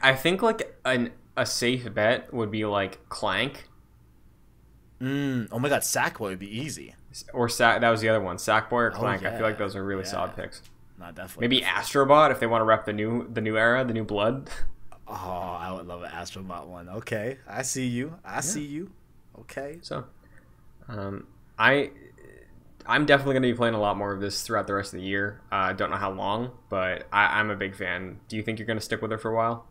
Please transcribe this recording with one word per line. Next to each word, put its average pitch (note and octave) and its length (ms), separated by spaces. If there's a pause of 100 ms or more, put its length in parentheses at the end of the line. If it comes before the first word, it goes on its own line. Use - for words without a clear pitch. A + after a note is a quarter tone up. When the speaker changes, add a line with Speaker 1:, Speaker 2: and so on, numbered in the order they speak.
Speaker 1:
I, C3+ 80
I C3 40
think, F3+ 280
like, - 420
an, B2 260 (240)
a B2+ 120
safe A#2+ 440
bet G#2+ 400
would A2+ 200
be, G#2+ 140
like, G2+ 440
Clank. G#2 580 (1300)
Speaker 2:
Mm, C3 500
oh G#2+ 60
my C3+ 120
God, B2+ 120
Sackboy - 380
would F#2+ 200
be G2+ 220
easy. E2+ 320 (180)
Speaker 1:
S-, - 220
or A#2+ 160
Sa-, A#2 300
that A#2 100
was A2 120
the A2 80
other A2 120
one, F2+ 160
Sackboy A2 360
or A#2 200
Speaker 2:
Oh, F#2+ 60
Speaker 1:
Clank. G2 260
I F#2 60
feel A2 100
like A2 140
Speaker 2:
yeah. - 100
Speaker 1:
those G2 100
are G2 80
really G2 200
Speaker 2:
Yeah. F#2+ 80
Speaker 1:
solid F#2 240
picks. - 260 (380)
Speaker 2:
Nah, F2 100
definitely, F2+ 380
Speaker 1:
Maybe B2+ 140
Speaker 2:
definitely. F#2 200 (320)
Speaker 1:
Astrobot D3+ 180
if B2 80
they A#2+ 60
wanna A2+ 180
rep A2 220
the G#2+ 80
new, A2 340
the A#2 140
new A2 160
era, A#2+ 260
the A#2+ 120
new A2 80
blood. A2 520
<laughs> - 40 (480)
Speaker 2:
Oh, F#2 520
I F#2 120
would F2+ 160
love F2 160
an D#2 80
Astrobot F2 560
one. F2 200
Okay, A2+ 600
I A2 160
see B2+ 240
you. B2 360
I F#2+ 120
Speaker 1:
Yeah. B2+ 60
Speaker 2:
see D3+ 220
you. D3+ 280 (480)
Okay. C#3+ 420
Speaker 1:
So, - 240 (840)
um, G2 380 (320)
I, C3 320 (960)
I'm C#3+ 220
definitely C#3 260
gonna C3 140
be A#2 80
playing A#2 180
a A2 60
lot G2+ 180
more G2+ 160
of F#2+ 80
this G2+ 220
throughout G#2 240
the G2 80
rest G2 180
of F#2 60
the F#2 80
year. G2 340 (100)
Uh, F#2+ 40
I F#2+ 180
don't G2 160
know F#2 80
how G2 140
long, G2+ 400 (180)
but F#2 420
I, G2+ 280
I'm G#2+ 100
a G#2 60
big G2 200
fan. F2+ 520
Do A2 100
you G#2+ 60
think A2 160
you're G2+ 80
gonna A2+ 120
stick - 220
with A2+ 100
it A2 80
for A2+ 120
a A2+ 40
while? A2+ 360